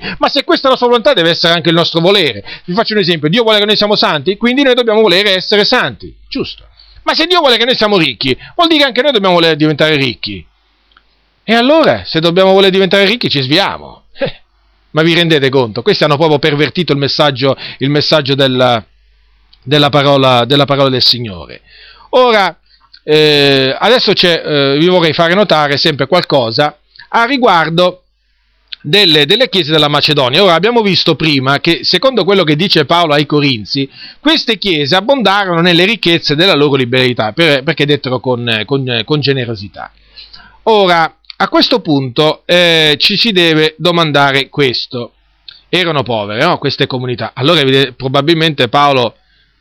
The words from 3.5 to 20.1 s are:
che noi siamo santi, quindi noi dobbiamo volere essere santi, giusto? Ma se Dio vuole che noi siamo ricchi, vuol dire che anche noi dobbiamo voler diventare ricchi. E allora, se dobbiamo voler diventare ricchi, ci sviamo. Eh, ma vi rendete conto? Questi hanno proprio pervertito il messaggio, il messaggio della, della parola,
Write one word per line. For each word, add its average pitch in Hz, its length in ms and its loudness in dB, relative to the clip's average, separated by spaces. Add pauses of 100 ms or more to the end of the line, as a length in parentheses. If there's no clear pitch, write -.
che 208 60 0
noi 208 120 0
siamo 208 180 0
santi, 180 400 -2
quindi 247 280 0
noi 254 100 2
dobbiamo 226 280 2
volere 196 340 2
essere 202 280 0
santi, 151 480 -2 (160)
giusto? - 360 -8 (400)
Ma 311 100 -2
se 320 140 -2
Dio 359 120 0
vuole 262 180 2
che 226 80 -2
noi 254 100 0
siamo 208 240 0
ricchi, 131 360 -2 (200)
vuol 339 120 2
dire 311 140 2
che 285 60 2
anche 240 160 -2
noi 294 80 2
dobbiamo 196 240 0
voler 165 200 2
diventare 156 400 0
ricchi. 107 480 -6 (1080)
E 220 60 2
allora, 240 500 2
se - 140 -4
dobbiamo 175 320 2
voler 196 180 4
diventare 190 360 2
ricchi, 214 220 -2
ci 143 140 -2
sviamo. 127 640 -4 (100)
Eh, - 280 -8 (500)
ma 151 100 0
vi 165 140 2
rendete 160 340 2
conto? 123 320 -2
Questi 190 220 0
hanno 151 120 2
proprio 151 220 2
pervertito 151 540 -2
il 143 80 0
messaggio, 135 580 -2 (220)
il 135 100 -2
messaggio 147 460 0
della, 127 500 0 (800)
della 147 260 2
parola, 135 560 2